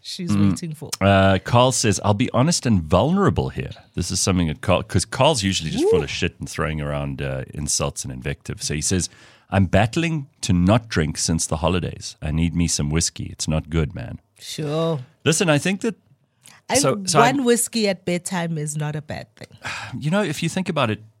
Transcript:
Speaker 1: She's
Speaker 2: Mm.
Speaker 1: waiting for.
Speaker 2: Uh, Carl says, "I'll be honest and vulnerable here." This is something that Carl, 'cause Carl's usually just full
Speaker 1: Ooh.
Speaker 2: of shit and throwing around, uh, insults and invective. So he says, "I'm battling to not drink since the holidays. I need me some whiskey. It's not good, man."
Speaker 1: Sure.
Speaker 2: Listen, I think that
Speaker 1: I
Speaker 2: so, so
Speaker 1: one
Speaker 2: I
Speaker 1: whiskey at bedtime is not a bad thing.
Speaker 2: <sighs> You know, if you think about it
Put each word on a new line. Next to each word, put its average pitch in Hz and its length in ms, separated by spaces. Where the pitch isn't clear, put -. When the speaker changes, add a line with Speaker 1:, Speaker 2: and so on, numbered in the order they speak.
Speaker 1:
She's 175 180
Speaker 2:
Mm. 101 200
Speaker 1:
waiting 156 220
for. - 160
Speaker 2:
Uh, 98 420
Carl 123 280
says, 107 340
"I'll 104 80
be 107 180
honest 147 340
and 104 180
vulnerable 95 680
here." - 220
This - 160
is 87 80
something 90 280
that 76 140
Carl, 87 220
'cause - 220
Carl's 127 380
usually 90 280
just 233 180
full 453 120
Speaker 1:
Ooh. - 20
Speaker 2:
of - 60
shit - 300
and 67 100
throwing 78 320
around, 71 400
uh, 65 220
insults 73 520
and 71 80
invective. 69 500
So - 100
he 78 80
says, 87 280
"I'm 98 160
battling 135 600
to - 120
not 92 360
drink 80 280
since - 300
the - 100
holidays. 82 640
I 76 100
need 80 240
me 85 120
some 76 220
whiskey. - 440
It's - 140
not 78 220
good, 80 260
man." - 240
Speaker 1:
Sure. 156 600
Speaker 2:
Listen, 160 240
I 147 80
think 185 240
that 226 140
Speaker 1:
I 220 100
Speaker 2:
so, 131 260
so 180 140
Speaker 1:
one 254 220
Speaker 2:
I - 20
Speaker 1:
whiskey 233 440
at 190 180
bedtime 175 520
is 151 200
not 151 180
a 151 60
bad - 340
thing. - 160
Speaker 2:
<sighs> - 360
You 143 120
know, 208 120
if 156 200
you 165 60
think - 200
about 143 200
it 107 120